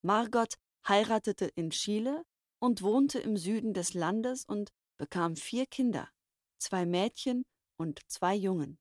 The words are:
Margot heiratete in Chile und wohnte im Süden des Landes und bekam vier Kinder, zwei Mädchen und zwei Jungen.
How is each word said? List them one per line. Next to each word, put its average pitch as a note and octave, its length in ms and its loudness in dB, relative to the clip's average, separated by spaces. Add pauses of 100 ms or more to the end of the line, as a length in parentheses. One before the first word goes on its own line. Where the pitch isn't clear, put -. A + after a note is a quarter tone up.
Margot A3 520 2 (320)
heiratete G#3 600 2
in E3 240 -4
Chile A#3 540 -2 (360)
und A#3+ 220 2
wohnte C4 380 4
im G#3+ 160 0
Süden G#3 360 0
des F3+ 220 -2
Landes A3 500 -2
und G#3 260 -6 (280)
bekam E3+ 380 -2
vier B3 300 -4
Kinder, - 440 -2 (480)
zwei F#3 260 -2
Mädchen A3 600 -2 (340)
und D#3+ 300 -6
zwei F#3 260 0
Jungen. F#3 460 -2